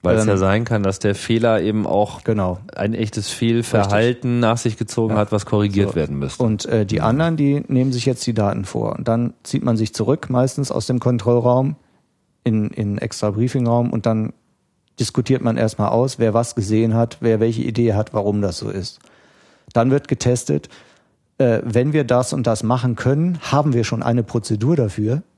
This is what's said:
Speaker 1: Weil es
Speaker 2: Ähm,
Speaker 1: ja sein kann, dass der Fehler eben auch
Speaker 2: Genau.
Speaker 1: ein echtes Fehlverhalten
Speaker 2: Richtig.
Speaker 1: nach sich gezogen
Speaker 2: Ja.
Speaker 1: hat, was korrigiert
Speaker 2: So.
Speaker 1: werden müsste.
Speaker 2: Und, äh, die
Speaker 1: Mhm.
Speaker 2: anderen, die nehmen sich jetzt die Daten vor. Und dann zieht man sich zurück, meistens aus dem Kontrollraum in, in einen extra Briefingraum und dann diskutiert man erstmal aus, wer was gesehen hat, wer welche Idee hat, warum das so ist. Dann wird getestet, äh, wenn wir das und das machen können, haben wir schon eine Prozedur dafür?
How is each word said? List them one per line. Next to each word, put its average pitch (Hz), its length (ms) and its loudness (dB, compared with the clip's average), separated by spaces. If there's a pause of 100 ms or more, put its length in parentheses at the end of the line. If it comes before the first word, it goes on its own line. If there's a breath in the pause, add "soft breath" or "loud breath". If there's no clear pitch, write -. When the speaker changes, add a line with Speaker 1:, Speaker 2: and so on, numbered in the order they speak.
Speaker 1:
Weil 90 140 2
es 110 60 2
Speaker 2:
Ähm, 107 60 2
Speaker 1:
ja 101 80 2
sein 98 280 2
kann, 107 180 0
dass 95 160 -2
der 101 160 0
Fehler 113 460 2
eben 104 260 0
auch - 360 0
Speaker 2:
Genau. 95 360 0 (160)
Speaker 1:
ein 107 200 -2
echtes 107 340 -4
Fehlverhalten 117 1000 0
Speaker 2:
Richtig. 120 100 0
Speaker 1:
nach 117 160 4
sich 117 200 -4
gezogen 110 380 -2
Speaker 2:
Ja. 107 60 2
Speaker 1:
hat, 104 120 0
was 104 140 -2
korrigiert 101 440 2
Speaker 2:
So. - 60 -8
Speaker 1:
werden 71 220 -2
müsste. 69 260 -4
Speaker 2:
Und, 107 220 0
äh, 107 200 0
die 98 120 -2
Speaker 1:
Mhm. - 60 0
Speaker 2:
anderen, 156 320 2
die 143 300 2
nehmen 131 260 2
sich 123 140 -2
jetzt 127 200 -2
die 120 80 -2
Daten 101 300 0
vor. - 320 -4
Und - 120 -4
dann 120 240 0 (100)
zieht - 220 -4
man 120 120 2
sich 107 180 -2
zurück, 123 360 -2
meistens 131 400 0
aus - 160 -2
dem 127 140 -2
Kontrollraum 123 760 2 (680 soft breath)
in, 107 260 0
in 104 200 -4
einen 101 80 -2
extra 107 320 -4
Briefingraum 120 600 0
und - 160 -2
dann 110 260 0 (680)
diskutiert 123 440 0
man 113 140 0
erstmal 110 340 0
aus, 127 280 0
wer 113 160 2
was 117 200 0
gesehen 110 400 0
hat, 117 260 0
wer 113 200 2
welche 113 220 0
Idee 113 320 0
hat, 104 200 -2
warum 104 260 0
das 95 180 -2
so 107 120 -6
ist. 95 280 -10 (720 soft breath)
Dann 117 180 2
wird 143 180 0
getestet, - 600 0 (680 loud breath)
äh, 120 260 2
wenn 123 280 2
wir 151 120 2
das 123 280 2
und 120 140 -2
das 113 160 0
machen 120 340 0
können, 160 460 0
haben 143 320 2
wir 117 100 2
schon - 180 -4
eine 120 200 2
Prozedur 113 540 0
dafür? 113 460 0 (160)